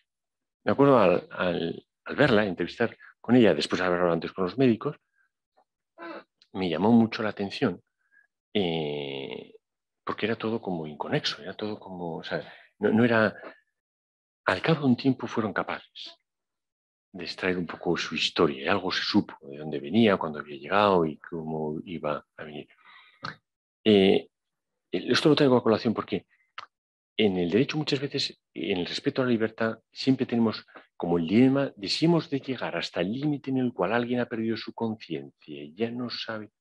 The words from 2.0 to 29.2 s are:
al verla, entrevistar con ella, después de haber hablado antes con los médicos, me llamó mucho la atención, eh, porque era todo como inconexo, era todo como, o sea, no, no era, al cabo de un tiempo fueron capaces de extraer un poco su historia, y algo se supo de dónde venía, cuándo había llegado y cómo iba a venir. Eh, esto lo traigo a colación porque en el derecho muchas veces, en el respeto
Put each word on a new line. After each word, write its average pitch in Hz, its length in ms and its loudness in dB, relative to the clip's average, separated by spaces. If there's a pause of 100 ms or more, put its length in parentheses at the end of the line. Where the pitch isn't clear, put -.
al 80 120 -8
verla, 110 280 4
entrevistar 95 520 -4 (240)
con 120 160 4
ella, 104 180 8
después 76 260 -2
de 92 60 -2
haber 87 120 2
hablado 87 160 2
antes 82 180 -4
con 95 120 -4
los 90 140 -6
médicos, 131 380 2 (1600)
me 95 160 -4
llamó 87 240 2
mucho 113 300 4
la 104 80 -2
atención, 98 520 -4 (680)
eh, 73 1000 -4 (500)
porque - 220 -6
era 110 100 -2
todo 110 240 -6
como 82 260 -8
inconexo, 78 560 -6
era 92 120 -12
todo 107 240 -8
como, 87 380 -10
o 85 80 -12
sea, - 280 -8 (260)
no, 104 120 2
no 110 140 4
era, 113 300 2 (1120)
al 92 160 0
cabo 160 200 0
de 147 60 -2
un 123 100 4
tiempo 127 300 -2
fueron 107 260 -4
capaces - 680 -8 (960)
de 87 100 -12
extraer 90 340 -4
un 87 80 -4
poco 85 300 -4
su - 180 -6
historia, 71 500 0
y 78 40 -2
algo 92 220 0
se - 120 -2
supo - 400 0
de 71 160 -16
dónde 76 200 -6
venía, 95 380 4
cuándo 76 240 -6
había 73 160 -14
llegado 92 480 2
y 76 140 -4
cómo 78 680 -8
iba 76 400 -8 (120)
a 80 80 -14
venir. 73 240 -16 (1160)
Eh, 98 440 6 (600)
esto 160 380 0
lo 147 60 8
traigo 135 220 4
a 117 60 4
colación 107 320 2
porque - 320 -6 (920)
en 101 200 2
el 87 140 0
derecho 135 260 2
muchas 143 240 -2
veces, - 400 -6 (140)
en 98 240 -4
el 87 80 -2
respeto - 360 -4